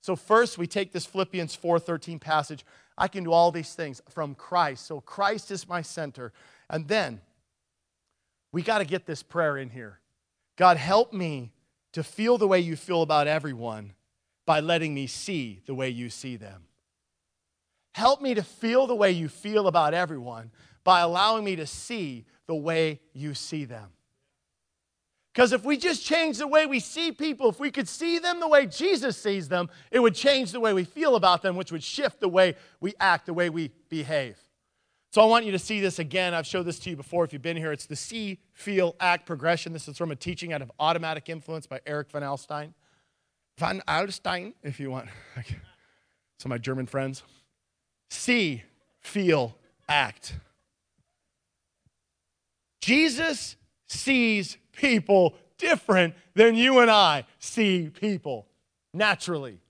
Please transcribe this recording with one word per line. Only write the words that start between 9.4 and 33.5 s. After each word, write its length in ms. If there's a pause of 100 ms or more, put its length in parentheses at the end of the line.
in 100
here. 320 (560)
"God, 220
help 340
me 400 (400)
to 100
feel 360
the 100
way 120
you 140
feel 280
about 240
everyone 680 (540)
by 140
letting 340
me 120
see 600
the 80
way 160
you 180
see 280
them." 280 (1300)
Help 260
me 140
to 80
feel 440
the 80
way 160
you 180
feel 380
about 260
everyone 600 (320)
by 160
allowing 440
me 120
to 100
see 580 (220)
the 80
way 460 (120)
you 220
see 300
them. 280 (1400)
'Cause 180
if 120
we 120
just 280
change 340
the 80
way 180
we 140
see 320
people, 380
if 100
we 140
could 160
see 300
them 200
the 80
way 200
Jesus 540
sees 280
them, 200 (220)
it 80
would 160
change 380
the 80
way 120
we 120
feel 320
about 260
them, 140
which 160
would 100
shift 380
the 80
way 260 (240)
we 220
act, 260
the 80
way 160